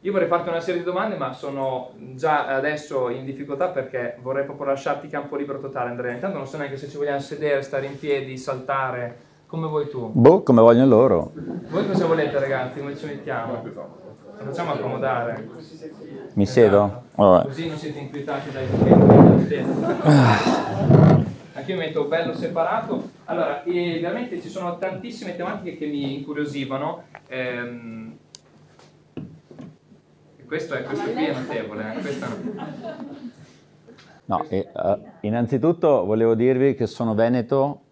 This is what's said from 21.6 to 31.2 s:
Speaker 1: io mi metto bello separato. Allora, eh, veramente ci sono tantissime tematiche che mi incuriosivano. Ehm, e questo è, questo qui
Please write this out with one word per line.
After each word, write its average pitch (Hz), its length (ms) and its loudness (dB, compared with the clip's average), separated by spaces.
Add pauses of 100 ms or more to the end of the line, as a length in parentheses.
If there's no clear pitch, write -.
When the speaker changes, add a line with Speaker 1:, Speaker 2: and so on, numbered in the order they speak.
Speaker 1:
io 185 60 -2
mi 165 80 -4
metto 151 200 -2
bello 160 300 -2
separato. 175 760 -4 (160)
Allora, 165 380 -4
eh, 175 360 -2
veramente 190 400 -6
ci 165 80 -14
sono 175 300 -6
tantissime 185 580 -8
tematiche 180 400 -8
che 151 100 -8
mi 139 300 -4
incuriosivano. 143 840 -6 (260)
Ehm, 120 880 -10 (1000)
e - 1300 -20
questo 156 260 -8
è, 127 100 -8
questo 131 280 -6
qui 156 160 -4